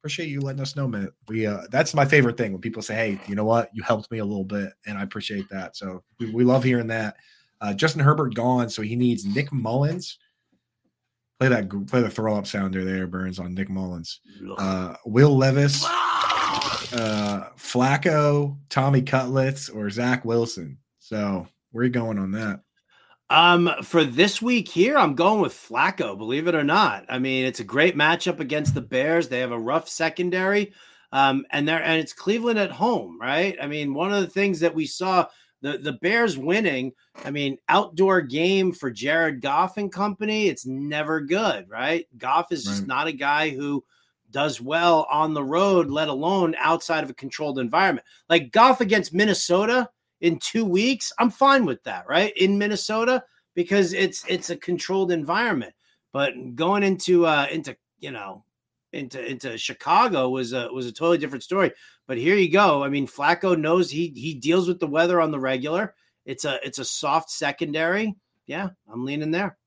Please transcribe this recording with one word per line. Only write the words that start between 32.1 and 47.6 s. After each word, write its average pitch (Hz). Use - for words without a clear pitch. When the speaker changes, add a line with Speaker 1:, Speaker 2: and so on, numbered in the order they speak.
Speaker 2:
Cleveland 226
at 190
home, 131
right? 156
I 143
mean, 147
one 180
of 202
the 175
things 190
that 165
we 156
saw, 185
the, 139
the 139
Bears 196
winning, 143
I 139
mean, 139
outdoor 185
game 175
for 139
Jared 143
Goff 147
and 202
company, 208
it's 139
never 147
good, 147
right? 139
Goff 147
is 143
just 101
Speaker 1:
Right. 95
Speaker 2:
not 139
a 160
guy 147
who 143
does 143
well 160
on 156
the 147
road, 170
let 151
alone 160
outside 160
of 131
a -
controlled 139
environment. 143